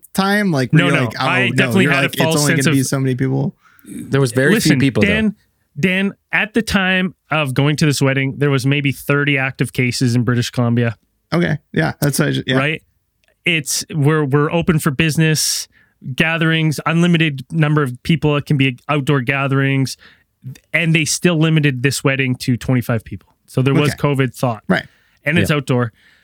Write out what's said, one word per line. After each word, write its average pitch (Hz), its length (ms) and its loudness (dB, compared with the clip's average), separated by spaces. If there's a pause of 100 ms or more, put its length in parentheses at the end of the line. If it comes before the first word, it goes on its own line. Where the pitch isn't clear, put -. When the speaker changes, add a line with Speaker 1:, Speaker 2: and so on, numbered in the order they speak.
(140)
Speaker 1:
time? 196 380 0
Like, 131 220 0
were 156 60 6
Speaker 2:
No, 175 80 2
Speaker 1:
you 170 60 2
Speaker 2:
no. 143 120 2
Speaker 1:
like, 110 140 -6
"Oh, 131 60 -2
Speaker 2:
I 180 240 0
Speaker 1:
no," - 60 -4
Speaker 2:
definitely - 280 2
Speaker 1:
you're - 100 2
Speaker 2:
had 175 60 0
a 170 80 0
Speaker 1:
like, - 60 -6
"It's 139 100 -2
Speaker 2:
false 160 180 2
Speaker 1:
only 143 120 2
Speaker 2:
sense 135 120 0
Speaker 1:
gonna 156 100 2
be 135 40 4
Speaker 2:
of 131 80 0
Speaker 1:
so 139 120 -2
many 131 160 0
people"? 135 400 -2 (300)
Speaker 3:
There - 360 -2
was 123 100 2
very 135 240 4
Speaker 2:
Listen, 170 160 2
Speaker 3:
few 135 80 4
people, 127 240 2
Speaker 2:
Dan, 208 260 2
Speaker 3:
though. 190 60 -6 (420)
Speaker 2:
Dan, 185 360 0 (180)
at 196 240 -2
the 226 80 2
time 185 500 0 (160)
of 147 240 -2
going 139 220 2
to 160 100 0
this 143 160 2
wedding, 135 360 0
there 143 120 0
was 135 160 0
maybe 139 260 0
thirty 143 460 0
active 131 360 -4
cases 123 420 0
in 123 80 2
British 120 260 0
Columbia. 117 480 0 (360)
Speaker 1:
Okay. 160 240 0 (160)
Yeah. 156 260 -2
That's 143 200 0
what 143 100 2
I - 20 -2
ju-, 135 160 -4
yeah. 131 100 0
Speaker 2:
Right? 147 240 -2 (600)
It's, 160 400 -2 (100)
we're, 151 300 2
we're 147 280 0
open 170 280 0
for 165 120 0
business, 156 760 0 (480)
gatherings, 160 680 0
unlimited 160 680 0
number 151 320 0
of 123 200 -6
people. 151 340 0
It 143 80 -4
can 151 120 0
be 131 200 -2 (100)
outdoor 143 340 0
gatherings. 135 760 0 (720)
And 165 240 0
they 160 80 2
still 175 320 0
limited 151 480 2
this 135 220 -2
wedding 131 300 0
to 127 200 -2
twenty-five 120 480 -2
people. - 320 -18 (120)
So - 140 -2
there 135 120 2
was 143 200 2
Speaker 1:
Okay. - 40 -10
Speaker 2:
covid 135 360 0
thought. 113 360 -4
Speaker 1:
Right. - 160 0 (400)
Speaker 2:
And 151 140 0
it's 151 100 0
Speaker 3:
Yeah. 151 80 2
Speaker 2:
outdoor. 123 340 -2 (320)